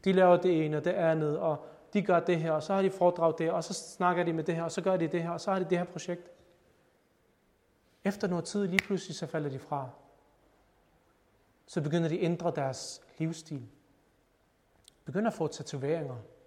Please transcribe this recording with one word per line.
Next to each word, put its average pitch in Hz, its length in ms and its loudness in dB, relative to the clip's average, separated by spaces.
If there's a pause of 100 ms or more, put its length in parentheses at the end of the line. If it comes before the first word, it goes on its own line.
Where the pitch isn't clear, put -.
De 190 100 4
laver 180 240 8
det 175 280 4
ene 151 120 0
og 147 80 -4
det 175 60 2
andet, 160 480 2
og 156 260 -2 (280)
de 202 80 2
gør 175 180 4
det 170 200 2
her, 160 120 -2
og 151 120 0
så 196 100 -2
har 196 80 2
de 190 100 2
foredrag 175 460 4
der, 165 140 0
og 175 120 0
så 196 100 -8
snakker 180 500 0
de 165 100 0
med 160 100 -2
det 170 120 -2
her, 165 80 -4
og 160 80 -4
så 185 100 -6
gør 185 160 2
de 165 100 0
det 170 160 -2
her, 170 60 -4
og 170 120 -6
så 202 100 -2
har 190 80 0
de 180 60 -2
det 180 120 0
her 175 80 -2
projekt. 175 460 -10 (1700)
Efter 196 240 -2
noget 170 180 -2
tid, 202 220 -2
lige 190 160 0
pludselig, 175 320 -6
så 160 120 -8
falder 147 220 -4
de 135 100 -8
fra. 135 300 -8 (1800)
Så - 160 -4
begynder 160 280 0
de 165 100 -2
at 196 40 0
ændre 170 320 0
deres - 460 -6 (160)
livsstil. 156 500 -6 (1400)
Begynder 208 260 -2
at - 60 -14
få 156 100 -2
tatoveringer. 143 680 -6 (300)